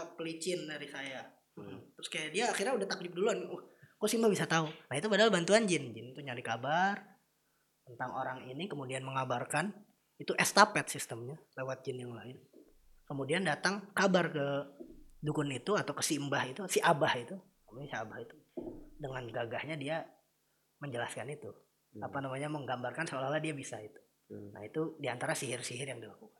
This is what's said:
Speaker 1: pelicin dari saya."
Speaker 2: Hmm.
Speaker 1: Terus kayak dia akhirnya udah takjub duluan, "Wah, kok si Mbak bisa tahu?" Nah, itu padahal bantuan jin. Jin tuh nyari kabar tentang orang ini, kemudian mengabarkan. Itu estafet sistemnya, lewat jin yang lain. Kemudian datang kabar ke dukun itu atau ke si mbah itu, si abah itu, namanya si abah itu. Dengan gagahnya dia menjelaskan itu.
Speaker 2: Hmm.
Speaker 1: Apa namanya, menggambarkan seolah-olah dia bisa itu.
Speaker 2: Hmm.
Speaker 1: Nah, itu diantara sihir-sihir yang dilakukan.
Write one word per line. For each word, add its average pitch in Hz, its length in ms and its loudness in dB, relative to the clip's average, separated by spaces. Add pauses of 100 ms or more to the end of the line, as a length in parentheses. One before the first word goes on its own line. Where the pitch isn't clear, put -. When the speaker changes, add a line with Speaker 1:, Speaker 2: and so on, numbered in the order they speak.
(140)
Speaker 1:
pelicin 165 500 -2
dari 151 220 -6
saya." 135 340 -8 (340)
Speaker 2:
Hmm. 98 240 -12 (160)
Speaker 1:
Terus - 140 -8
kayak 156 220 -4
dia 196 160 2
akhirnya 202 280 0
udah 202 120 0
takjub 175 260 -6
duluan, 202 340 2
"Wah, - 160 -10 (320)
kok - 120 0
si 208 100 2
Mbak 226 140 8
bisa 160 160 4
tahu?" 160 200 4
Nah, - 280 -8
itu 151 120 0
padahal 226 220 8
bantuan 190 360 8
jin. 147 260 2
Jin 113 220 -10
tuh 151 100 -12
nyari 127 180 -6
kabar 151 560 2 (880)
tentang 123 280 -6
orang 131 340 -4
ini, 135 200 -6
kemudian 131 360 -4
mengabarkan. 131 680 0 (440)
Itu 156 180 -2
estafet 202 540 6
sistemnya, 123 500 -6 (160)
lewat 131 280 -6
jin 127 180 -4
yang 123 100 -8
lain. 117 240 -10 (680)
Kemudian 143 380 0
datang 185 500 0
kabar 185 360 6
ke 147 180 0 (720)
dukun 147 300 0
itu 135 240 -2
atau 165 200 2
ke 131 80 -8
si 151 160 2
mbah 139 280 0
itu, 131 220 -6
si 180 120 2
abah 156 360 6
itu, 131 240 -6 (260)
namanya 123 220 -12
si - 100 -6
abah 110 220 -6
itu. 117 160 -12 (640)
Dengan 131 300 -6
gagahnya 120 500 -4
dia 147 260 -2 (760)
menjelaskan 120 500 -4
itu. 143 180 -10 (440)
Speaker 2:
Hmm. 110 120 -12
Speaker 1:
Apa 127 160 -6
namanya, 135 300 -4
menggambarkan 127 580 -4
seolah-olah 139 320 -2
dia 156 140 -2
bisa 127 260 -8
itu. 107 160 -14 (320)
Speaker 2:
Hmm. 101 260 -12
Speaker 1:
Nah, 98 80 -14
itu 156 380 -4
diantara 131 340 -2
sihir-sihir 123 540 -4
yang 120 120 -6
dilakukan. 110 420 -16